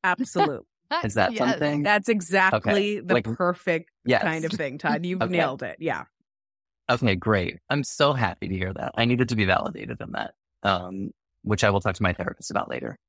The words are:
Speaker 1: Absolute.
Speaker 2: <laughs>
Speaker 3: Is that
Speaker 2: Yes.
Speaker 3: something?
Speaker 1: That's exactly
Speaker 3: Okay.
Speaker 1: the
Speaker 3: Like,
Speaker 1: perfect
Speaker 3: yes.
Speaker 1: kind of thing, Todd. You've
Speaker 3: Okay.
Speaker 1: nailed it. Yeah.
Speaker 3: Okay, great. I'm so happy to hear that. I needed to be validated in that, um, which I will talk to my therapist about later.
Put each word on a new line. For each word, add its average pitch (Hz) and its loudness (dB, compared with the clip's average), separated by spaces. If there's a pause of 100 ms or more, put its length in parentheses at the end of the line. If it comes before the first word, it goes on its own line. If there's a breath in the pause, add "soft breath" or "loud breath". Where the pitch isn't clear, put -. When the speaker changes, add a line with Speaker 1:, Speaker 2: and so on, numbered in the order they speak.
Speaker 1:
Absolute. 185 0 (240)
Speaker 2:
<laughs> 330 -2
Speaker 3:
Is 110 -2
that 107 2
Speaker 2:
Yes. 220 -8
Speaker 3:
something? 147 2
Speaker 1:
That's 208 2
exactly 160 2
Speaker 3:
Okay. 113 -10
Speaker 1:
the 117 2
Speaker 3:
Like, 117 2
Speaker 1:
perfect 170 -2 (140)
Speaker 3:
yes. 120 4
Speaker 1:
kind 160 -2
of 160 -2
thing, 143 -6
Todd. 156 -2
You've 180 -2
Speaker 3:
Okay. 180 0
Speaker 1:
nailed 147 0
it. 101 -8
Yeah. 123 -4 (840)
Speaker 3:
Okay, 120 4
great. 95 0 (100)
I'm 139 0
so 143 2
happy 110 -2
to 95 -2
hear 92 -4
that. - -6
I 117 2
needed 120 2
to 117 -2
be 107 2
validated - -2
in - -12
that, - -8 (300)
um, 95 -2 (320)
which 104 0
I 101 6
will 98 2
talk 95 -2
to - -2
my 90 2
therapist - -8
about - -4
later. 62 -8 (120)